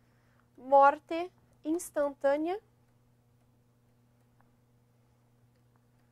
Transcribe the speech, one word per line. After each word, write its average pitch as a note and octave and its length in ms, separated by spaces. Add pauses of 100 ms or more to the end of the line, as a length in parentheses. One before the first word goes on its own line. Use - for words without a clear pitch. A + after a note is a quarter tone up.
(560)
morte C#4+ 760 (320)
instantânea, D4+ 960 (3500)